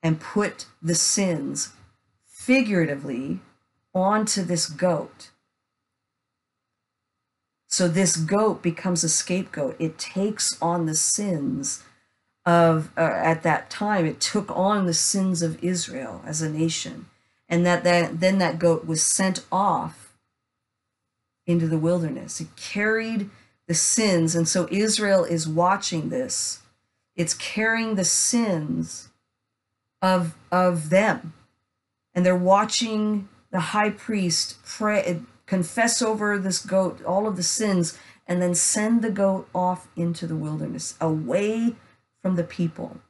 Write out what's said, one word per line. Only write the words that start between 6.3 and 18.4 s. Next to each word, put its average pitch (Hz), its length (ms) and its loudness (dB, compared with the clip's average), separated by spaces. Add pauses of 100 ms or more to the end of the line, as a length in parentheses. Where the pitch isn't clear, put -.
So - 220 0
this 170 300 2
goat 185 440 2
becomes 175 440 0
a 165 40 0
scapegoat. 156 680 -2
It 156 180 -2
takes - 640 -4
on 170 240 0
the 156 100 -2
sins 160 840 -2 (640)
of, 165 520 4
uh, 170 40 0
at 160 420 2
that 156 260 0
time, 208 360 0
it 156 140 -4
took - 320 -2
on 196 340 2
the 170 80 0
sins 185 480 0
of 160 220 -4
Israel 131 600 -4
as 156 160 -4
a 156 80 -2
nation. 160 560 -4 (420)
And 175 180 2
that, 175 200 2
that, 175 340 4
then 190 200 4
that 170 200 0